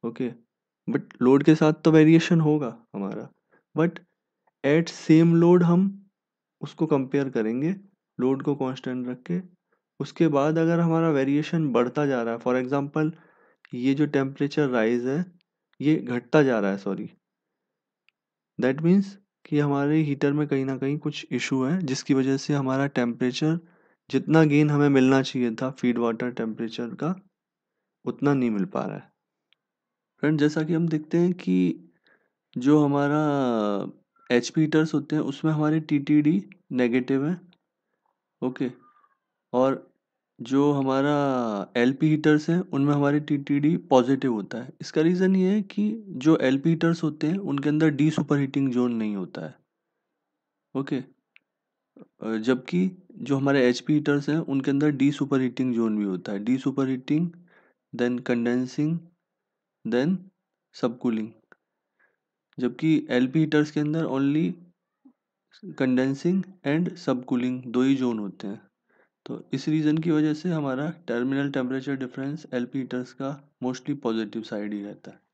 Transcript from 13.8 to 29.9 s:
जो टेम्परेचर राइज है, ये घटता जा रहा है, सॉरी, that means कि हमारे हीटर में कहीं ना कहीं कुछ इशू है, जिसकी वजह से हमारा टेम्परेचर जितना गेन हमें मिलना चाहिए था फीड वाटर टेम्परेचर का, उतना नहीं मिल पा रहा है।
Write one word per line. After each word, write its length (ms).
जो 120
टेम्परेचर 640
राइज 360
है, 320
ये 140
घटता 480
जा 160
रहा 120
है, 60
सॉरी, 340
that 200
means 240
कि 140
हमारे 420
हीटर 320
में 140
कहीं 180
ना 120
कहीं 200
कुछ 340
इशू 320
है, 180
जिसकी 320
वजह 240
से 160
हमारा 340
टेम्परेचर 720
जितना 340
गेन 260
हमें 200
मिलना 320
चाहिए 340
था 160
फीड 260
वाटर 340
टेम्परेचर 560
का, 280
उतना 280
नहीं 180
मिल 140
पा 200
रहा 120
है। 140